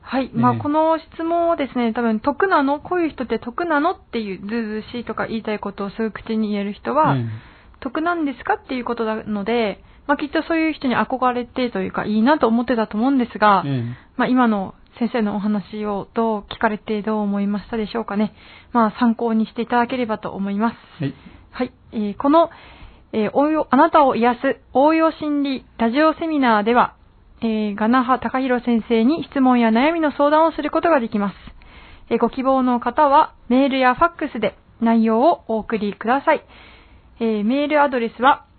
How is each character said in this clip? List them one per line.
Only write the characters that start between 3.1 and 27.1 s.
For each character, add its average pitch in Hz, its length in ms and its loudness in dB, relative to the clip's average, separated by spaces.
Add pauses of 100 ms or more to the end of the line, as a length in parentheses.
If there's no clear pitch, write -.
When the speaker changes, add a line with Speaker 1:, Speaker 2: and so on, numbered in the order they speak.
Speaker 1:
人 - 140 -8
っ - 20 -12
て 233 120 -2
得 240 260 -8
な 311 160 0
の？ 339 120 0
っ 370 60 -6
て - 220 -8
い 202 160 -6
う、 - 40 -14
ず 196 60 -12
う - 20 -10
ず 214 400 -6
う - 40 -18
し 247 80 -8
い 226 40 -10
と 220 100 -8
か - 120 -6
言 226 120 -6
い 214 40 -8
た 214 100 -6
い 208 60 -4
こ 202 140 -8
と 202 120 -8
を 196 60 -8
す - 100 -16
ぐ 220 100 -2
口 - 260 -6
に 220 140 -2
言 208 100 -2
え 202 40 -4
る 202 80 -6
人 226 220 -8
は、 285 220 2
Speaker 2:
え 127 40 -2
え。 117 40 -4 (560)
Speaker 1:
得 294 200 -6
な 339 140 -2
ん 330 100 -2
で 277 120 -4
す - 80 -20
か？ 403 100 0
っ 427 120 -12
て 269 80 -6
い 247 60 -4
う 233 40 -8
こ 233 120 -4
と 233 80 -2
な 220 200 -4
の 208 200 -4
で、 226 380 -2 (240)
ま 294 80 2
あ、 - 20 -4
き 302 100 -6
っ 269 40 -10
と 320 120 -2
そ 330 140 -2
う - 20 0
い 320 120 0
う - 20 -4
人 285 160 -4
に 233 80 0
憧 247 360 0
れ 240 120 -4
て 247 260 -4
と 190 100 -4
い 190 80 -4
う - 40 -10
か、 - 120 -4
い 214 140 0
い 220 40 2
な 294 160 4
と 233 100 2
思 233 140 2
っ - 20 -2
て 247 120 0
た 220 100 0
と - 100 -8
思 233 120 0
う - 20 2
ん 285 80 2
で 240 120 0
す - 80 -4
が、 196 280 4
Speaker 2:
え 131 200 -2
え。 123 100 -8 (200)
Speaker 1:
ま 254 100 0
あ、 - 20 -2
今 254 200 4
の 202 260 -2 (240)
先 233 140 -2
生 240 100 0
の 208 140 -2
お - 20 -2
話 208 480 -4
を 196 280 -6
ど 226 240 0
う - 20 -6 (100)
聞 - 80 -14
か 233 100 0
れ 214 80 -4
て 214 240 -6
ど 214 160 -4
う 214 40 -2
思 202 200 -2
い 202 60 -2
ま 202 140 -4
し - 100 -16
た 233 60 -6
で 214 100 -4
し - 100 -8
ょ 233 60 -4
う - 20 -6
か 196 120 -6
ね。 214 180 -2 (380)
ま 233 140 4
あ、 208 120 0
参 233 160 4
考 233 180 -2
に 220 140 0
し - 80 -16
て 233 80 -4
い 220 40 -4
た 240 100 -2
だ 240 100 2
け 262 100 -6
れ 247 100 -2
ば 214 120 -6
と - 120 -10
思 196 200 -6
い 202 80 -4
ま 226 140 0
す。 - 40 -16 (220)
Speaker 2:
は 143 80 -4
い。 139 80 -6 (380)
Speaker 1:
は 262 120 -4
い。 247 80 -12 (200)
え - 40 -8 (140)
ー、 196 60 -8
こ - 120 -2
の、 320 220 4 (640)
え 214 160 -2
ー、 - 40 -4
応 285 180 2
用、 311 200 0
あ 247 60 2
な 320 140 6
た 311 140 6
を 254 120 2
癒 233 180 2
す 269 260 -2 (120)
応 294 220 4
用 320 180 2
心 294 300 -2
理 269 220 -4 (140)
ラ 226 120 2
ジ 277 120 2
オ 311 120 4
セ 330 120 -6
ミ 311 120 -2
ナ 226 220 4
ー 202 40 -2
で 226 100 2
は、 233 200 2 (480)